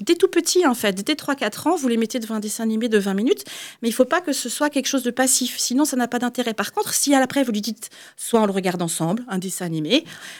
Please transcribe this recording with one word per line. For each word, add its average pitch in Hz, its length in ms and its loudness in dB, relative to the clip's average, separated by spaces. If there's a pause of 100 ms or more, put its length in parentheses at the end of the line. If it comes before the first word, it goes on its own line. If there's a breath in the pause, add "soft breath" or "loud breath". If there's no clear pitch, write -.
dès 339 100 2
tout 370 140 6
petit, 339 400 2
en 240 80 4
fait. 202 280 0
Dès 302 120 0
trois, 294 180 -4
quatre 226 320 -4
ans, 339 100 4
vous 269 120 -2
les 233 100 2
mettez 226 220 0
devant 220 160 -4
un 214 40 -2
dessin 208 220 -6
animé 220 260 0
de 214 120 4
vingt 196 160 0
minutes, 247 300 0 (360 loud breath)
mais 233 80 0
il 220 40 0
faut 254 120 4
pas 320 160 2
que 311 100 -2
ce - 160 -4
soit 294 220 0
quelque 269 160 -2
chose 262 160 0
de 247 80 -2
passif, 254 480 0
sinon 269 280 2
ça 277 120 -2
n'a 240 100 0
pas 247 120 -4
d'intérêt. 240 340 -2
Par 220 180 -4
contre, 415 220 -2
si 277 220 4
à 269 40 8
l'après, 262 240 2
vous 247 80 0
lui 208 100 0
dites, - 280 -8 (260 loud breath)
soit - 260 2
on 214 40 4
le 202 60 0
regarde 185 320 -2
ensemble, 175 440 -2
un 190 120 -4
dessin 185 260 -6
animé, 165 400 0 (340 loud breath)